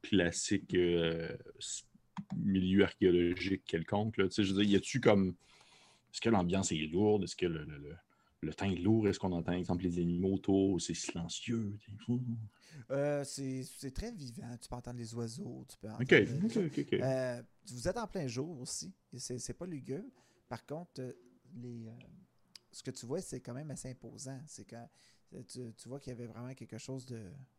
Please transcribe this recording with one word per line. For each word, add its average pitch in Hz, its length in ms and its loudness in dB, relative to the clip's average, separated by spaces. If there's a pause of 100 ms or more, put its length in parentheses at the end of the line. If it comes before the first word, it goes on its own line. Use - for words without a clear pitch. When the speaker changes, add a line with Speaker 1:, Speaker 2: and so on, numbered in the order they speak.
Speaker 1:
classique, 90 720 2
euh, 82 600 2 (220)
s-, - 260 -10 (540)
milieu 95 460 6
archéologique 90 800 4
quelconque, 104 520 0
là. 95 100 6
Tu - 80 -2
sais, 107 80 4
je 95 100 2
veux 98 100 4
dire, 101 100 6
y - 20 8
a-tu 95 260 2
comme, 98 280 8 (840)
est-ce - 80 -8
que 113 80 2
l'ambiance 95 420 4
est 85 40 0
lourde ? 92 480 2
Est-ce - 120 -6
que 90 120 0
le, 78 180 -2
le, 76 140 -12
le, 71 160 -12 (460)
le 78 120 -4
temps 98 160 -2
est 92 60 0
lourd ? 104 320 4
Est-ce 95 120 2
qu'on 92 120 0
entend, 85 220 0
exemple, 90 300 0
les 87 160 0
animaux 87 360 2
autour ? 98 440 4
C'est - 140 -4
silencieux ? 104 840 -4 (1160)
Speaker 2:
Euh, 143 340 0
c'est, 131 380 -6
c'est 131 280 -10
très 214 200 -6
vivant. 135 500 -10
Tu - 80 -18
peux 123 60 -8
entendre 123 220 -10
les 113 160 -10
oiseaux, 123 560 -6
tu - 80 -20
peux 101 120 -14
entendre, 110 140 -6
Speaker 1:
OK, 135 100 6
Speaker 2:
euh, 123 320 6
Speaker 1:
ok, 233 120 2 (100)
ok, 143 120 -2
ok. - 140 0
Speaker 2:
euh, 127 500 0 (240)
vous 123 200 -6
êtes 190 100 -2
en 226 100 -4
plein 165 200 -4
jour 131 340 -6
aussi. 165 320 -8 (180)
Et 123 80 -14
c'est, 123 180 -6
c'est - 160 -8
pas 170 120 -10
lugubre. 160 420 -8 (400)
Par - 180 -10
contre, 156 360 -10
euh, 123 100 -8 (440)
les, 120 340 -12
euh, - 20 -16 (800)
ce - 100 -16
que 131 100 -8
tu - 140 -12
vois, 151 160 -4
c'est 131 200 -10
quand 123 120 -10
même 147 180 -8
assez - 180 -10
imposant. 131 580 -12
C'est - 180 -16
quand, 117 220 -16 (460)
euh, - 100 -12
tu, - 160 -14 (160)
tu - 140 -18
vois 135 100 -10
qu'il 123 120 -12
y 123 40 -10
avait 117 120 -10
vraiment 120 260 -12
quelque 113 240 -14
chose 131 280 -10
de 113 260 -12 (280)